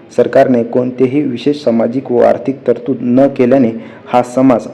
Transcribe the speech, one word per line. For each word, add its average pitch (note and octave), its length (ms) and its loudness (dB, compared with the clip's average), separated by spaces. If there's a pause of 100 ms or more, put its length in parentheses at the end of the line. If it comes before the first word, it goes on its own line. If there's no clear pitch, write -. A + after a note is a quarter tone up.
(160)
सरकारने B2 480 2
कोणतेही B2+ 580 -2
विशेष C#3+ 420 -4
सामाजिक A#2 480 -2
व A#2+ 80 2
आर्थिक A2+ 480 0
तरतूद B2 340 -2
न B2+ 260 2
केल्याने C3 420 2 (440)
हा B2 100 2
समाज B2+ 500 0